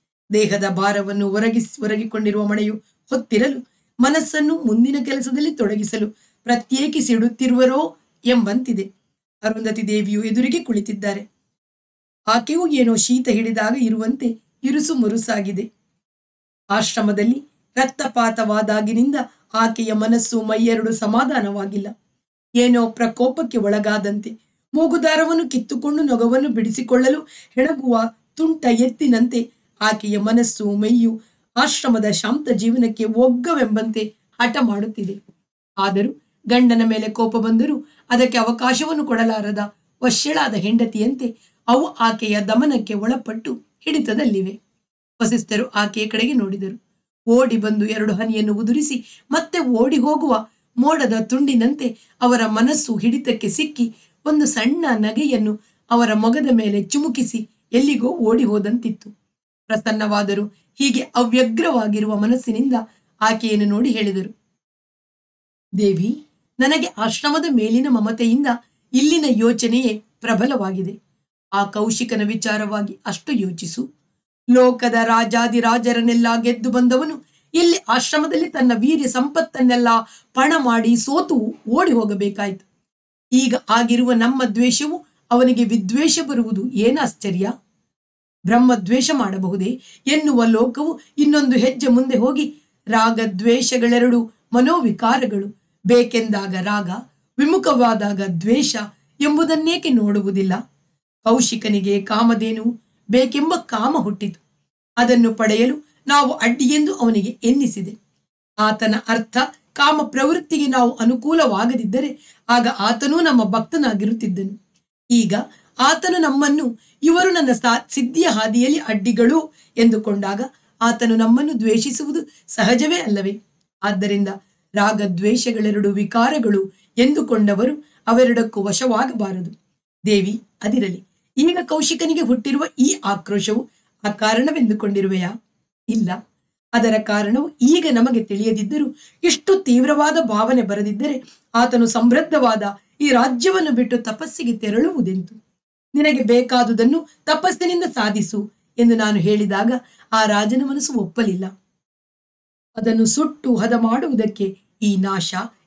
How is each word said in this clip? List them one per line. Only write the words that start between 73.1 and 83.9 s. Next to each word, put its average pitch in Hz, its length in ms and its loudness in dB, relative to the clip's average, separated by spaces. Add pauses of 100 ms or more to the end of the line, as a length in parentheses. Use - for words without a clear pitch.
ಯೋಚಿಸು. 190 640 -6 (560)
ಲೋಕದ 247 440 4 (100)
ರಾಜಾದಿರಾಜರನ್ನೆಲ್ಲ 233 1200 2 (140)
ಗೆದ್ದು 240 300 0
ಬಂದವನು 254 560 0 (260)
ಇಲ್ಲಿ 339 220 4 (140)
ಆಶ್ರಮದಲ್ಲಿ 294 600 0
ತನ್ನ 254 280 2
ವೀರ್ಯ 277 300 2
ಸಂಪತ್ತನ್ನೆಲ್ಲ 254 800 0 (460)
ಪಣ 269 240 2
ಮಾಡಿ 233 380 2
ಸೋತು 269 600 -2 (140)
ಓಡಿ 320 220 2
ಹೋಗಬೇಕಾಯ್ತು. 202 800 -2 (640)
ಈಗ 254 220 4 (140)
ಆಗಿರುವ 240 420 2